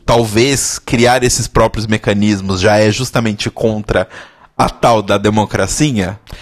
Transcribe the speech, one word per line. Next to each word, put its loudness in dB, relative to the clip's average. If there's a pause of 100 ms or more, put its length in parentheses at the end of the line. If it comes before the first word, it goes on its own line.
talvez, 0
criar 2
esses 0
próprios 0
mecanismos 0
já 4
é 4
justamente -4
contra -2 (500)
a 2
tal 0
da 0
democracia? -2 (240)